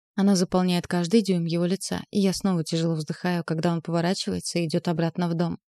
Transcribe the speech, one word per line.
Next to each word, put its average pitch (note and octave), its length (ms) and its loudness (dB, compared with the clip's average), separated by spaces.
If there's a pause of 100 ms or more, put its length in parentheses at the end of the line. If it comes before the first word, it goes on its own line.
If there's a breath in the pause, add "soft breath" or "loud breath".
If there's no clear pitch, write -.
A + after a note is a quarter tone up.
(180)
Она G3 200 4
заполняет F3+ 500 2
каждый F3 360 2
дюйм F3 240 0
его E3+ 180 0
лица, F3+ 460 -4
и G#3 100 0
я F#3+ 140 2
снова F3 300 0
тяжело E3 300 0
вздыхаю, E3+ 500 -4
когда E3 280 -2
он E3 80 -2
поворачивается F3 800 -2
и E3+ 80 0
идёт E3+ 220 -2
обратно E3 400 0
в E3+ 60 -2
дом. E3+ 240 -2 (140)